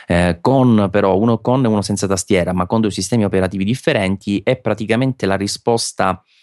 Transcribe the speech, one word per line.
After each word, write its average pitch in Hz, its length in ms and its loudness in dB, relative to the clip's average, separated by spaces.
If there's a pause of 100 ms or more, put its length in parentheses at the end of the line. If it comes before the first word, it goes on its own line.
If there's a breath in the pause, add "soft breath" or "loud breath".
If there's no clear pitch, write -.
eh, 87 340 0
con 123 500 2
però 98 280 2
uno 113 200 0
con 123 260 0
e 117 40 0
uno 107 140 0
senza 101 240 -4
tastiera, 92 460 0
ma 90 140 -2
con 113 140 0
due 107 120 0
sistemi 104 320 -2
operativi 95 400 -2
differenti, 101 800 -2
è 127 120 0
praticamente 113 720 -2
la 98 80 0
risposta, 98 880 -2 (200 soft breath)